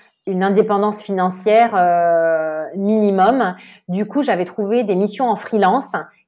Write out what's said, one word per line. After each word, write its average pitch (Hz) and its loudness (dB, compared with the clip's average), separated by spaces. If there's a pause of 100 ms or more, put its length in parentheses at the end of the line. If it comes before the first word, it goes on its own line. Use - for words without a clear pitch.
(260)
une 185 -2
indépendance 202 0
financière, 208 0
euh, 165 2 (100)
minimum. 202 2 (340)
Du 190 -4
coup, 262 -4
j'avais 196 -2
trouvé 214 -2
des 196 -2
missions 208 -2
en 214 0
freelance 214 0 (360)